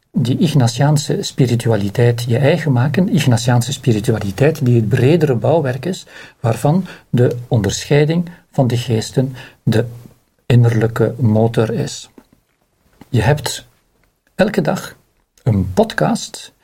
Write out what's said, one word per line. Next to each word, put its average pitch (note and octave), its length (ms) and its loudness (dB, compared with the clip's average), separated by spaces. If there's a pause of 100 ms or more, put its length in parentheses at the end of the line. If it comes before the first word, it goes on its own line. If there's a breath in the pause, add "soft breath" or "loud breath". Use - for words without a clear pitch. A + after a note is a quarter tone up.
(120)
die C3 260 0
Ignatiaanse D3 840 0
spiritualiteit A#2 1040 0
je A#2 100 0
eigen D#3 340 2
maken. C3 380 0
Ignatiaanse B2 640 0
spiritualiteit A2 960 0
die A#2+ 100 4
het A2+ 140 2
bredere C#3 460 2
bouwwerk B2+ 500 -2
is, C#4 200 -8 (340 loud breath)
waarvan D3 460 0 (240 loud breath)
de B2 280 2 (100)
onderscheiding D3 800 0 (220 loud breath)
van C#3+ 160 0
de A#2+ 100 0
geesten B2+ 580 -2 (280 loud breath)
de A2+ 220 0 (600)
innerlijke A2+ 720 2
motor A2 520 2
is. - 400 -6 (1000)
Je A#2+ 120 0
hebt - 460 -2 (680)
elke G3 260 0
dag E3 340 -4 (480)
een F#2 300 0
podcast - 800 -2 (100)